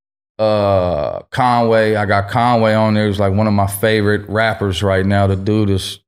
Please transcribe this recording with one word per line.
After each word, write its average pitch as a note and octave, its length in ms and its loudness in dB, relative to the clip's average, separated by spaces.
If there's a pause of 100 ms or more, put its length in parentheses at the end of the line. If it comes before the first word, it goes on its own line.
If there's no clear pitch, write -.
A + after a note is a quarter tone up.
(380)
uh, F#2 840 0 (100)
Conway, A2+ 640 2
I G#2 100 -2
got G2+ 240 0
Conway A#2 440 2
on A2 200 2
there. G#2+ 140 0
He's, G2+ 120 -2
like, G2 140 0
one A2 140 0
of G#2 60 0
my G2+ 140 0
favorite G#2 600 -2
rappers G#2 540 -2
right F#2+ 220 0
now. G2+ 220 2
The G2 80 0
dude G#2 340 0
is - 380 -4